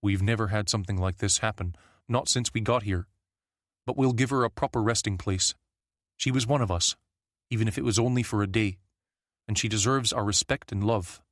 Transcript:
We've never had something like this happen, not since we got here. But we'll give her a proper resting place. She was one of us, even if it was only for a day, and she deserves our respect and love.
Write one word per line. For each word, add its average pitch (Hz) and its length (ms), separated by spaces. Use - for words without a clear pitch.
We've 98 200
never 110 260
had 101 220
something 98 280
like 92 200
this - 220
happen, 95 360
not 120 220
since 123 240
we 120 80
got 117 220
here. 92 240
But 127 120
we'll 131 160
give 120 160
her 131 140
a 117 60
proper 123 320
resting 107 360
place. - 380
She - 140
was 127 160
one 139 140
of 107 100
us, 87 240
even 110 180
if 107 100
it - 60
was 110 160
only 123 240
for 110 180
a 101 60
day, 98 300
and 107 100
she - 100
deserves 113 460
our 117 100
respect - 480
and 101 120
love. 101 380